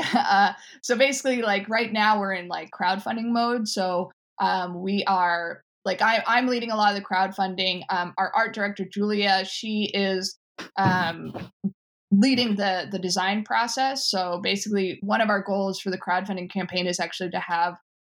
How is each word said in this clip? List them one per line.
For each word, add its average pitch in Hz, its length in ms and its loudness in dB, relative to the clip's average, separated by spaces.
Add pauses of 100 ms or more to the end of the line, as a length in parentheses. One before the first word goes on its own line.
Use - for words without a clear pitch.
<laughs> - 80 -2
uh, 196 380 4 (300)
so 240 140 0
basically, 262 460 2
like, 202 260 0
right 220 240 0
now 214 260 4
we're 196 160 0
in, 175 140 -8
like, 165 220 -8
crowdfunding 220 640 -2
mode. 233 360 0
So, 185 420 -2 (300)
um, 185 420 0
we 196 220 0
are, 175 580 0 (220)
like, 190 180 0
I, 220 240 4
I'm 247 220 4
leading 233 240 -2
a 220 40 0
lot 208 180 4
of 196 60 -4
the 196 40 -8
crowdfunding. 185 840 0
Um, 180 280 -2
our 190 160 0
art 220 200 2
director, 202 300 -4
Julia, 202 600 2
she 214 500 -4
is, 190 420 -2 (400)
um, 175 560 0 (760)
leading 240 460 4
the, 185 340 -2
the 185 80 -4
design 185 460 0
process. 262 640 -2
So 180 340 -2
basically, 196 580 -2
one 208 200 0
of 220 80 2
our 196 140 2
goals 196 360 -2
for 202 120 -6
the 180 80 -4
crowdfunding 185 520 -4
campaign 180 380 -2
is 180 100 -2
actually 175 320 -4
to 180 100 -4
have, 175 340 0 (420)